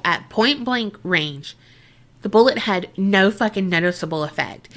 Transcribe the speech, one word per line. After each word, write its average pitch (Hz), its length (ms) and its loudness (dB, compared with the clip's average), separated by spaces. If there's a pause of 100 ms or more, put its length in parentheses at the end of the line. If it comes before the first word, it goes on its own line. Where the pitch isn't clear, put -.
at 170 240 -2
point 254 340 0
blank 233 380 -4
range. 151 520 -4 (680)
The - 60 -6
bullet 226 300 4
had 185 400 -2
no 196 320 4
fucking 202 400 -2
noticeable 165 540 -2
effect. - 520 -8